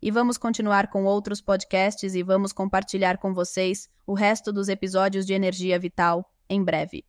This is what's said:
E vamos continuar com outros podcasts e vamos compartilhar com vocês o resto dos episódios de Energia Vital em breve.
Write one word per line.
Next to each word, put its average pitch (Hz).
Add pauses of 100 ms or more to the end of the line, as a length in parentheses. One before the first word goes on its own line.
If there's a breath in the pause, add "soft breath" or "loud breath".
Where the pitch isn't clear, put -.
E 214
vamos 240
continuar 208
com 196
outros 202
podcasts 190
e 180
vamos 190
compartilhar 190
com 190
vocês 185 (180)
o 196
resto 208
dos 196
episódios 190
de 196
Energia 185
Vital 175 (240)
em 196
breve. 170